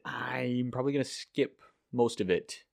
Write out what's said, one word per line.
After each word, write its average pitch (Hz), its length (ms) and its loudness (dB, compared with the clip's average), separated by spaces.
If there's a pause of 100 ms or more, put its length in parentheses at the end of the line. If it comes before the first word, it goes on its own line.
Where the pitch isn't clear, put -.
I'm 123 640 -2
probably 127 220 0
gonna 139 120 2
skip - 560 -2 (320)
most 120 280 2
of 98 80 0
it - 440 0